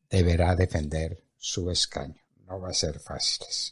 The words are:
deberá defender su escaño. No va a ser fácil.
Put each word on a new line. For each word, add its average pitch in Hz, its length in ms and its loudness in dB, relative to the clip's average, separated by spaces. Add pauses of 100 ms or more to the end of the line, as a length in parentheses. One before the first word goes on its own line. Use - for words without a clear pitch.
deberá 87 460 6
defender 80 680 0 (120)
su 87 360 -4
escaño. - 500 -4 (240)
No 92 140 -10
va 92 100 -8
a 87 40 -6
ser - 260 -2
fácil. - 460 -6 (260)